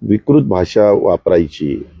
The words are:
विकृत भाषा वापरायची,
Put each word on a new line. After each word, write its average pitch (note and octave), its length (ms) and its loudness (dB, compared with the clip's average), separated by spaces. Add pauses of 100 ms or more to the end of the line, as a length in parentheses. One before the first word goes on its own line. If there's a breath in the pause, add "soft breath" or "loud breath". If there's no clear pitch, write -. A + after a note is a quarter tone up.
विकृत C#3 340 2
भाषा G#2 480 0
वापरायची, E2+ 960 -2 (140)